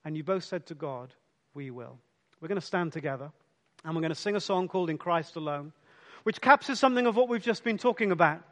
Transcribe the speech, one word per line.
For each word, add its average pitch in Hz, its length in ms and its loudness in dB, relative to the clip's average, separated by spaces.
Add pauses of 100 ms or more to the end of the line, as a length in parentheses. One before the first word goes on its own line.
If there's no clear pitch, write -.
and 156 120 -6
you 156 80 -8
both 185 200 -2
said 180 220 -8
to 170 80 -14
God, 131 400 -10 (400)
"We 139 160 -12
will." 123 280 -14 (420)
We're 165 80 -12
gonna 190 120 0
stand 175 320 -2
together, 139 380 -8 (540)
and 160 100 -6
we're 165 80 -2
gonna 160 140 -2
sing 208 200 -2
a 190 40 0
song 185 280 -2
called 175 220 -2
In 151 80 -4
Christ 170 380 -2
Alone, 147 360 -6 (520)
which - 180 -2
captures 269 380 6
something 247 260 4
of 214 100 2
what 247 120 4
we've 233 120 0
just 226 220 -2
been 226 160 -2
talking 220 320 2
about 165 420 4